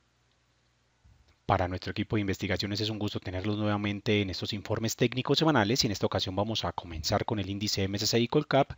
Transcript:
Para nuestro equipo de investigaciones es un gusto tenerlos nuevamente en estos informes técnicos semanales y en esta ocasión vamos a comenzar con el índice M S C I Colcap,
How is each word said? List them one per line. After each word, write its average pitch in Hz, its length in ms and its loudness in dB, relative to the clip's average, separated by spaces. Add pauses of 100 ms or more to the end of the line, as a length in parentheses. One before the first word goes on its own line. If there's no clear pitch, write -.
(1500)
Para 92 200 2
nuestro 92 220 -6
equipo 101 260 -4
de 104 60 2
investigaciones 98 580 -2
es 107 120 -2
un 107 80 -6
gusto 104 200 -4
tenerlos 98 380 -4
nuevamente 104 640 0
en 95 80 0
estos - 240 -6
informes 107 420 -4
técnicos 131 440 2
semanales 131 440 4
y - 40 2
en 104 60 0
esta 110 120 -2
ocasión 95 300 0
vamos 104 280 0
a 87 100 -4
comenzar 85 520 -2
con 107 140 -2
el 92 100 -4
índice 101 320 -2
M 98 160 -2
S 104 80 -2
C 117 140 2
I 120 80 2
Colcap, 143 500 2